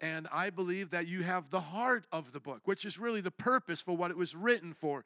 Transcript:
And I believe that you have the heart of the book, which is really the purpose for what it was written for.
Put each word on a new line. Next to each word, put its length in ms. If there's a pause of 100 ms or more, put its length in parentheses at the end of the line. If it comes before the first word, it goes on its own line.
And 300
I 180
believe 400
that 180
you 140
have 300
the 80
heart 520
of 220
the 60
book, 260
which 180
is 140
really 240
the 80
purpose 500
for 160
what 140
it 80
was 180
written 380
for. 320